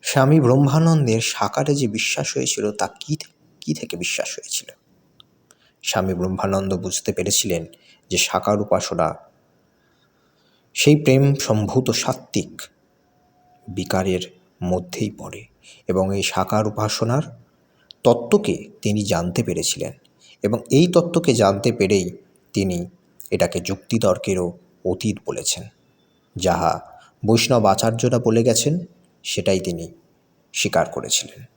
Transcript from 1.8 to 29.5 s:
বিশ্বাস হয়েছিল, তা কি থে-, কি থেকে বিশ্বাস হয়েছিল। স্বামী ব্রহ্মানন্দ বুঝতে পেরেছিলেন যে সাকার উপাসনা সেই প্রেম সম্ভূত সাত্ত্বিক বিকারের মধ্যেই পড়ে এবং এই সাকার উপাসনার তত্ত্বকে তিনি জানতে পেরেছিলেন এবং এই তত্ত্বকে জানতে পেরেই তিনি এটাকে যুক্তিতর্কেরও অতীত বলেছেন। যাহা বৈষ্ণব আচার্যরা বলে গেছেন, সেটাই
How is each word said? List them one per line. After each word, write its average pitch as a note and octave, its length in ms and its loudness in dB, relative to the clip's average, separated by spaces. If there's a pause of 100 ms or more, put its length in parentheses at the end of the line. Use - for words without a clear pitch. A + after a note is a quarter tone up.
বিশ্বাস A2 500 -4
হয়েছিল, A#2 340 -2
তা G2 160 -4 (120)
কি D3+ 160 -6
থে-, - 140 -16 (320)
কি D#3 120 -4
থেকে - 240 -8
বিশ্বাস - 320 -6
হয়েছিল। - 420 -10 (1120)
স্বামী F#2+ 300 -2
ব্রহ্মানন্দ F#2+ 640 -2
বুঝতে F#2 360 -6
পেরেছিলেন G2 520 -2 (440)
যে F2+ 80 -2
সাকার G#2 440 0
উপাসনা F2 540 -2 (1600)
সেই D3+ 220 6
প্রেম C#3 400 4
সম্ভূত A2+ 560 0
সাত্ত্বিক - 720 -4 (1040)
বিকারের F#2 520 -2 (440)
মধ্যেই F#2 480 -2
পড়ে - 340 -16 (420)
এবং F#2+ 300 0
এই F#2+ 60 -2
সাকার G#2+ 440 0
উপাসনার A2 540 -2 (840)
তত্ত্বকে - 680 2 (120)
তিনি G#3 220 0
জানতে F3 400 0
পেরেছিলেন E2 480 -4 (520)
এবং G#2+ 160 0 (120)
এই D#3 220 6
তত্ত্বকে E3+ 400 2
জানতে G2+ 380 4
পেরেই F#2+ 460 0 (360)
তিনি F2+ 320 -2 (460)
এটাকে C#3 280 0
যুক্তিতর্কেরও F#2+ 960 -2 (320)
অতীত F#2 400 -2
বলেছেন। - 380 -6 (720)
যাহা E2 440 0 (460)
বৈষ্ণব A#2 400 4
আচার্যরা A2+ 540 2
বলে A2+ 240 2
গেছেন, C3+ 360 2 (440)
সেটাই F#2+ 360 -2